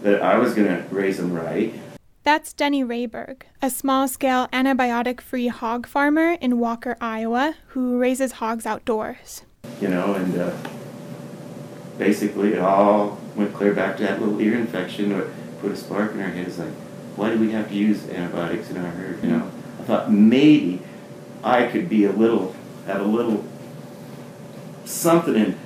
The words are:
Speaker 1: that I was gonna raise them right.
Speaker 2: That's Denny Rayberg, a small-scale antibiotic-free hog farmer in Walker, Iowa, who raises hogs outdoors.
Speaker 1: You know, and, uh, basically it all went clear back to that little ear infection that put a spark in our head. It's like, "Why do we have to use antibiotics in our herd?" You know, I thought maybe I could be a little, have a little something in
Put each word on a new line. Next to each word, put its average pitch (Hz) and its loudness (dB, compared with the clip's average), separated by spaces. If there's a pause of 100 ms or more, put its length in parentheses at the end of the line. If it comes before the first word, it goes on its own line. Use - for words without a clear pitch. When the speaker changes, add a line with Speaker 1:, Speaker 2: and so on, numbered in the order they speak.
Speaker 1:
that 101 4
I 95 4
was 120 4
gonna 92 2
raise 95 0
them 87 -2
right. 82 -2 (500)
Speaker 2:
That's 302 2
Denny 285 0
Rayberg, 240 -6 (200)
a 262 0
small-scale 262 2
antibiotic-free 247 0
hog 240 -4
farmer 294 4
in 247 0
Walker, 233 -2
Iowa, 233 -2 (140)
who 247 -2
raises 254 2
hogs 226 -4
outdoors. 220 -4 (400)
Speaker 1:
You 101 0
know, 92 2
and, 90 0
uh, 87 0 (1500)
basically 101 2
it 87 0
all 101 4 (180)
went 101 0
clear 101 4
back 95 -2
to - -2
that 98 -2
little 104 0
ear 107 4
infection 101 -2
that - -2 (360)
put 101 -2
a - -4
spark 104 -4
in - -6
our 87 -4
head. 87 -6
It's - -10
like, 82 -6 (420)
"Why 110 -2
do 113 0
we 110 2
have 107 -4
to 101 -6
use 104 0
antibiotics 87 -6
in 90 -8
our 87 -6
herd?" 90 -8
You 117 0
know, - 0 (280)
I - -10
thought 113 0
maybe 110 6 (640)
I 123 4
could 98 -2
be 107 4
a 98 4
little, 104 2 (320)
have 98 -2
a 101 -2
little 107 0 (1400)
something 165 2
in 98 4 (100)